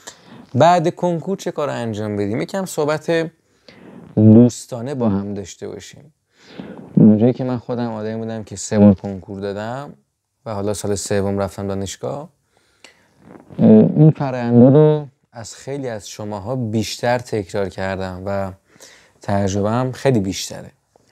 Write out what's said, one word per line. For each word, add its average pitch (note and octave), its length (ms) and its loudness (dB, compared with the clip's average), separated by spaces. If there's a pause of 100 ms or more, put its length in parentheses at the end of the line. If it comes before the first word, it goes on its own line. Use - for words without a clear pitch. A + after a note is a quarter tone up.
(540)
بعد E3+ 400 2
کنکور F3+ 420 -4
چه - 140 -8
کار D3+ 180 -6
رو C3 60 -6
انجام G#2+ 420 -6
بدیم، G#2 240 -4
یکم F#3+ 260 -8
صحبت D#3+ 640 -2 (840)
دوستانه A#2 800 4
با A#2+ 140 -2
هم G2+ 260 -4
داشته G2+ 340 -14
باشیم. - 440 -18 (840)
اونجایی A2 380 6
که C3 120 -8
من B2+ 140 -4
خودم A#2+ 340 -8
آدمی A2 240 -8
بودم A2+ 280 -10
که G2+ 120 -16
سه G#2+ 220 -4
بار G#2 160 8
کنکور G2 460 -10
دادم A2 520 -10 (540)
و A2 80 -8
حالا G2+ 200 -4
سال G2+ 200 -6
سوم G2 440 -4
رفتم G2 280 -6
دانشگاه، B2 600 -10 (1300)
این A2+ 520 6
فرآیند B2+ 640 4
رو D3+ 320 4 (260)
از A2+ 220 -16
خیلی C3+ 340 -10
از G#2+ 200 -10
شماها G#2 480 -8
بیشتر A#2 600 -2
تکرار G#2 500 -6
کردم F#2+ 580 -8
و G2 260 -6 (680)
تجربه‌ام G#2 720 -2
خیلی B2 280 0
بیشتره، F#2 500 -8 (420)